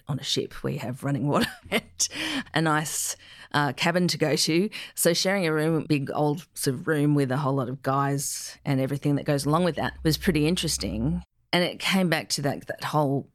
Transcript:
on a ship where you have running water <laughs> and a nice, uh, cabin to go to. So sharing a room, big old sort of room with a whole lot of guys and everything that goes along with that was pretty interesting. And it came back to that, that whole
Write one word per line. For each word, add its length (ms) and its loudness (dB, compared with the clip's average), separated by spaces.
on 120 -2
a 40 -14
ship 300 -2
where 100 -2
you 60 -6
have 240 -8
running 240 0
water 220 2
<laughs> 120 -14
and 380 -4
a 80 0
nice, 540 -2
uh, 200 2
cabin 340 2
to 100 0
go 180 2
to. 340 2
So 180 4
sharing 320 0
a 80 2
room, 340 2
big 260 0
old 400 0
sort 220 -2
of 120 -10
room 280 4
with 160 2
a 60 0
whole 180 0
lot 140 -2
of 120 -8
guys 840 -2
and 140 2
everything 360 0
that 100 -2
goes 200 0
along 180 2
with 120 2
that 180 -4
was 140 2
pretty 300 2
interesting. 760 -2
And 120 4
it 160 -4
came 300 2
back 200 -2
to 140 -2
that, 240 -2
that 160 -10
whole 520 2